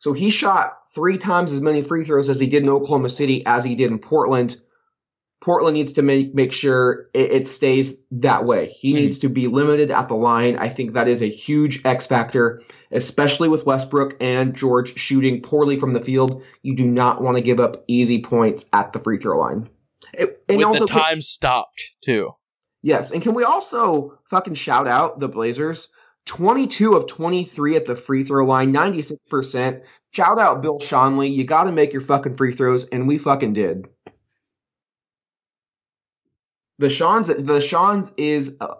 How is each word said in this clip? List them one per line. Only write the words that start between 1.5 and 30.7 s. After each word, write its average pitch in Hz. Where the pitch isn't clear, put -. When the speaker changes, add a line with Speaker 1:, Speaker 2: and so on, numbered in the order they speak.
Speaker 1:
as 139
many 151
free 160
throws 139
as 131
he 131
did 143
in 139
Oklahoma 139
City 135
as 120
he 123
did 117
in 110
Portland. 127
Portland 160
needs 139
to 147
make, 139
make 131
sure 127
it, 131
it 135
stays 135
that 123
way. 107
He -
Speaker 2:
Mm-hmm. 151
Speaker 1:
needs 139
to 139
be 123
limited 147
at 127
the 120
line. 117
I 120
think 120
that 120
is 117
a 107
huge 147
X 127
factor, 117
especially 143
with 151
Westbrook 139
and 127
George 127
shooting 131
poorly 143
from 135
the 120
field. 131
You 135
do 127
not 123
want 123
to 120
give 120
up -
easy 120
points 113
at 101
the 110
free 107
throw 87
line. 80
It, -
and 202
Speaker 2:
With -
Speaker 1:
also 220
Speaker 2:
the 220
Speaker 1:
can 160
Speaker 2:
time 160
stopped, -
too. 113
Speaker 1:
Yes, 147
and 165
can 226
we 240
also 233
fucking 185
shout 139
out 143
the 139
Blazers? 123
Twenty-two 220
of 160
twenty-three 160
at 156
the 123
free 135
throw 135
line, 131
ninety-six 151
percent. 131
Shout 185
out 147
Bill 147